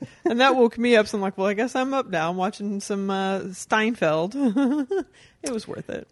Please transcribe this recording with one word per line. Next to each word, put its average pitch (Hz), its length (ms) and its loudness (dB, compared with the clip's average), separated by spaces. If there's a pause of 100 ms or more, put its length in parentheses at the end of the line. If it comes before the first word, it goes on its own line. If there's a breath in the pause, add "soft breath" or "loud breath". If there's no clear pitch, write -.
(260 loud breath)
and 240 160 2
that 262 160 6
woke 233 200 4
me 233 200 4
up. 208 100 4
So 214 100 -4
I'm 202 40 -2
like, 190 160 -4
"Well, 190 100 0
I 208 60 0
guess 226 200 -2
I'm 269 200 -2
up 269 140 -2
now. 165 220 -2
I'm 180 60 -4
watching 202 460 -4
some, 196 280 -4
uh, 190 440 -2
Steinfeld." 208 800 0
<laughs> 277 720 0 (380 soft breath)
It 302 80 -6
was 220 160 -6
worth - 220 -10
it. - 220 -8